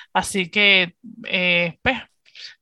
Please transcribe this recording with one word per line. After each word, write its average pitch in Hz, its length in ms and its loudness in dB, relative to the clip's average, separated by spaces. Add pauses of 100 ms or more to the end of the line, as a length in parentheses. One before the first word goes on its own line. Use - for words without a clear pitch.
(120)
así 185 400 -2
que, 196 420 4 (320)
eh, 175 560 -2
pues, 247 160 -2 (640)